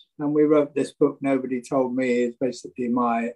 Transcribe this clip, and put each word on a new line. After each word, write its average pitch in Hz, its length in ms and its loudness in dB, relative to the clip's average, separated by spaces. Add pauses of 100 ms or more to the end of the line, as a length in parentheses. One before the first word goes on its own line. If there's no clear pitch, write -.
(180)
And 147 140 -2
we 151 120 4
wrote 147 300 2
this 135 180 -4
book, - 280 0
Nobody 131 420 -2
Told 127 320 -2
Me, 123 280 0
is 120 180 -2
basically 123 480 -6
my 117 480 0